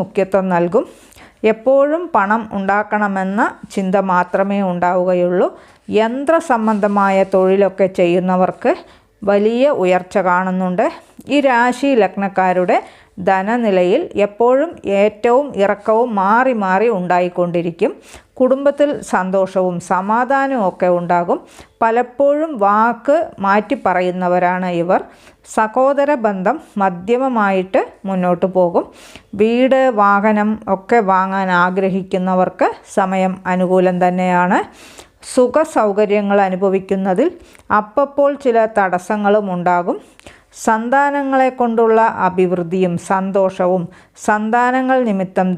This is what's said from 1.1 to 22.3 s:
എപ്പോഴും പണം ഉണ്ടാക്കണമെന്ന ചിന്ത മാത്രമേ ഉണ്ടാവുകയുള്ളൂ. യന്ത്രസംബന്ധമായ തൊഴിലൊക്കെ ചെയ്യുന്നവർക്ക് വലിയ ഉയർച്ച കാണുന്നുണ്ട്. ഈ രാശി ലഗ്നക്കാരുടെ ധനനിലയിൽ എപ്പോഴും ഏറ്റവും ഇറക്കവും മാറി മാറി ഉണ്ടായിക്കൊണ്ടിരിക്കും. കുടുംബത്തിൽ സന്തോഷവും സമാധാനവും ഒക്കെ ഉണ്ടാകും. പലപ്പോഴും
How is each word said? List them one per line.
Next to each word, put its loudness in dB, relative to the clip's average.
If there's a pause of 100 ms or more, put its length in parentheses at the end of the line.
എപ്പോഴും 0 (120)
പണം 0 (140)
ഉണ്ടാക്കണമെന്ന -2 (260)
ചിന്ത -2 (160)
മാത്രമേ 0 (140)
ഉണ്ടാവുകയുള്ളൂ. 0 (520)
യന്ത്രസംബന്ധമായ 0 (180)
തൊഴിലൊക്കെ 2 (120)
ചെയ്യുന്നവർക്ക് 0 (580)
വലിയ 2 (180)
ഉയർച്ച 0 (120)
കാണുന്നുണ്ട്. 0 (480)
ഈ 2 (140)
രാശി 0 (140)
ലഗ്നക്കാരുടെ 0 (520)
ധനനിലയിൽ 2 (220)
എപ്പോഴും 2 (300)
ഏറ്റവും 2 (160)
ഇറക്കവും 0
മാറി 2 (120)
മാറി 2 (100)
ഉണ്ടായിക്കൊണ്ടിരിക്കും. -2 (460)
കുടുംബത്തിൽ 2 (220)
സന്തോഷവും 0 (120)
സമാധാനവും 0
ഒക്കെ -2 (100)
ഉണ്ടാകും. 0 (440)
പലപ്പോഴും 0 (120)